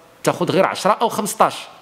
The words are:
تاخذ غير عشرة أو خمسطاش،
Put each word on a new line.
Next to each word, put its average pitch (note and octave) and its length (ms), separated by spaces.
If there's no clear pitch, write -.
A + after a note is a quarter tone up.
تاخذ D3+ 280
غير D#3+ 160
عشرة A#2 240
أو A3 180
خمسطاش، G#3 460